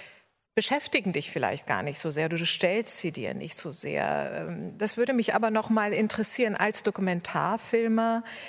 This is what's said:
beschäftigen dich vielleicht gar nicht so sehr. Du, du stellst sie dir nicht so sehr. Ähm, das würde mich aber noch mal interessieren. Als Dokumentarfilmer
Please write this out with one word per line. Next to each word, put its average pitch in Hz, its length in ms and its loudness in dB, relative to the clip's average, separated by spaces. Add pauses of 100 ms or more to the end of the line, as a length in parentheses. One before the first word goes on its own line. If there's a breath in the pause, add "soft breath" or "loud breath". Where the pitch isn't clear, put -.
(560 loud breath)
beschäftigen 226 580 0
dich - 180 -2
vielleicht 127 340 -2
gar 98 160 0
nicht 143 160 -4
so 160 140 -4
sehr. 156 160 0
Du, 165 80 -2
du 165 100 0
stellst 196 540 2
sie 165 140 -2
dir 120 200 -4
nicht - 220 -6
so - 160 -4
sehr. 147 800 -2
Ähm, 170 280 -8
das 208 200 -2
würde 240 160 2
mich 226 200 2
aber 220 160 2
noch 214 200 0
mal 208 240 4
interessieren. 214 600 2
Als 208 280 2
Dokumentarfilmer 220 1400 2 (240 loud breath)